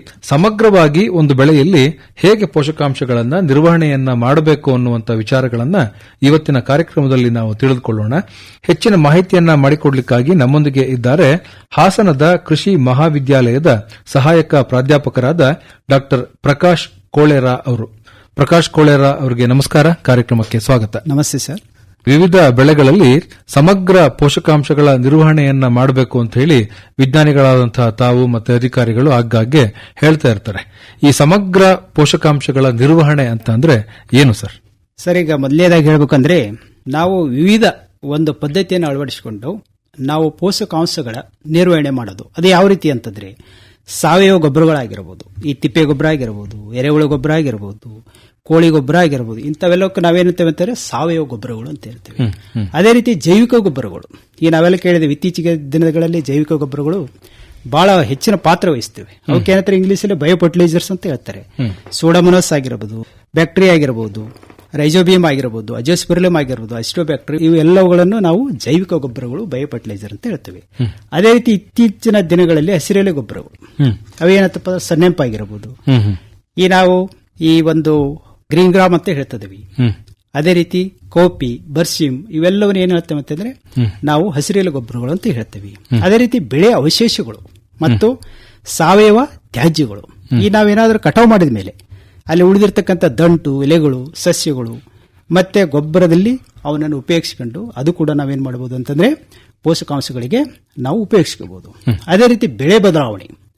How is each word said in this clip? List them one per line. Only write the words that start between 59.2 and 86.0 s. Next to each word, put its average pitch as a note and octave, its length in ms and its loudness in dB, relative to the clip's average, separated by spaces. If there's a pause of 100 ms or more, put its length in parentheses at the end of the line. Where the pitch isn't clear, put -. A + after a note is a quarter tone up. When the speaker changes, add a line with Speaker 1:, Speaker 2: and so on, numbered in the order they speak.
Speaker 2:
ಅವಕ್ಕೆ F#3+ 180 0
ಏನಂತಾರೆ F#3+ 240 0
ಇಂಗ್ಲಿಷಲ್ಲಿ F#3+ 380 -2
ಬಯೋಫರ್ಟಿಲೈಸರ್ಸ್ E3+ 760 0
ಅಂತ F#3+ 160 -8
ಹೇಳ್ತಾರೆ. A#2 360 -10 (140)
Speaker 1:
ಹ್ಮ್. B2 140 -4 (200)
Speaker 2:
ಸೂಡೋಮೋನಾಸ್ F3 640 2
ಆಗಿರ್ಬೋದು, A2+ 440 -6 (380)
ಬ್ಯಾಕ್ಟೀರಿಯಾ E3+ 400 2
ಆಗಿರ್ಬೋದು, A2+ 480 -4 (520)
ರೈಜೋಬಿಯಂ F3 500 2
ಆಗಿರ್ಬೋದು, A#2 500 -4
ಅಜೋಸ್ಪೆರಿಲಮ್ E3+ 640 -2
ಆಗಿರ್ಬೋದು, A#2+ 380 -6
ಅಸಿಟೋಬ್ಯಾಕ್ಟೀರಿಯಾ, D3+ 720 -6
ಇವೆಲ್ಲವುಗಳನ್ನು F3 760 4
ನಾವು G3 300 0
ಜೈವಿಕ E3 420 -2
ಗೊಬ್ಬರಗಳು, C3 540 -8
ಬಯೋಫರ್ಟಿಲೈಸರ್ A#2 640 -10
ಅಂತ G#2 140 -14
ಹೇಳ್ತೇವೆ. G2+ 340 -12 (140)
Speaker 1:
ಹ್ಮ್. A#2+ 140 -4 (240)
Speaker 2:
ಅದೇ G3 200 2
ರೀತಿ A#3+ 200 2
ಇತ್ತೀಚಿನ G#3+ 680 -2
ದಿನಗಳಲ್ಲಿ E3 520 2
ಹಸಿರೆಲೆ F#3+ 380 0
ಗೊಬ್ಬರಗಳು, C3 460 -10 (180)
Speaker 1:
ಹ್ಮ್. C3 200 0 (260)
Speaker 2:
ಅವೇನಂತಪ್ಪ F#3 480 0
ಅಂದ್ರೆ F3+ 160 -6
ಸನ್ನೆಂಪು E3+ 380 0
ಆಗಿರ್ಬೋದು, G#2+ 480 -8 (120)
Speaker 1:
ಹ್ಮ್, B2+ 200 2
ಹ್ಮ್. G2+ 140 -2 (400)
Speaker 2:
ಈ F3+ 120 2
ನಾವು F#3 260 4 (460)
ಈ D#3+ 200 2
ಒಂದು D#3 340 0 (560)
ಗ್ರೀನ್ F3+ 220 2
ಗ್ರಾಮ್ F#3 220 4
ಅಂತ E3+ 140 -2
ಹೇಳ್ತಿದ್ದೀವಿ. A2 520 -8 (140)
Speaker 1:
ಹ್ಮ್. A#2+ 180 0 (420)
Speaker 2:
ಅದೇ D3+ 180 0
ರೀತಿ F3 280 -2 (280)
ಕೋಪಿ, E3 600 0
ಬರ್ಸಿಮ್, D3 600 -4
ಇವೆಲ್ಲವನ್ನು F#3+ 500 0
ಏನ್ F#3 100 0
ಹೇಳ್ತೇವೆ E3+ 280 -4
ಅಂತಂದ್ರೆ F3+ 320 -10 (200)
Speaker 1:
ಹ್ಮ್. B2 160 -2 (180)
Speaker 2:
ನಾವು D3+ 260 0
ಹಸಿರೆಲೆ F3+ 400 -4
ಗೊಬ್ಬರಗಳು A#2+ 400 -10
ಅಂತ F#3 160 -6
ಹೇಳ್ತೇವೆ. A2 420 -8
Speaker 1:
ಹ್ಮ್. A2 340 -4